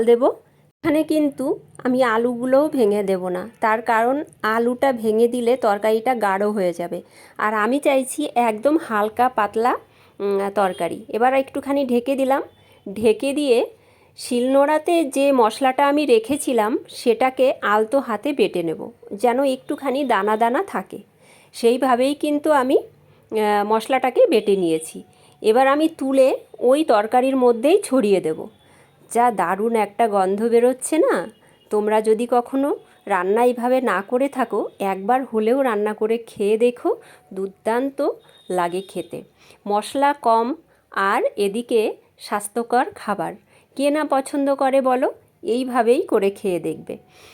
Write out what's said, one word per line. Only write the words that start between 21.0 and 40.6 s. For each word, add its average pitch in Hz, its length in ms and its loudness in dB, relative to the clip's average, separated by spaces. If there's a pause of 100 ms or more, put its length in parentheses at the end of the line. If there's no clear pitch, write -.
সেইভাবেই 254 600 2
কিন্তু 294 380 -2
আমি, 269 260 2
আহ, - 840 -4
মশলাটাকে 254 640 0
বেটে 208 300 2
নিয়েছি। 165 420 -2 (440)
এবার 240 260 4
আমি 294 200 2
তুলে 269 400 2 (300)
ওই 262 260 2
তরকারির 254 520 2
মধ্যেই 247 460 4
ছড়িয়ে 208 380 2
দেব। 156 200 -4 (680)
যা 240 200 2
দারুণ 190 460 -2
একটা 208 320 0
গন্ধ 202 360 0
বেরোচ্ছে 240 540 2
না? 453 160 4 (560)
তোমরা 208 300 0
যদি 220 300 0
কখনো 262 380 0 (380)
রান্না 196 380 0
এইভাবে 247 360 0
না 214 220 0
করে 247 260 -2
থাকো, 247 320 -4 (180)
একবার 196 460 -2
হলেও 226 380 0
রান্না 214 320 -2
করে 220 240 -2
খেয়ে 220 380 -2
দেখো, 247 340 0 (440)
দুর্দান্ত 220 640 -6 (520)
লাগে 175 300 -2
খেতে। - 380 -12 (500)
মশলা 240 440 0
কম 226 340 0 (460)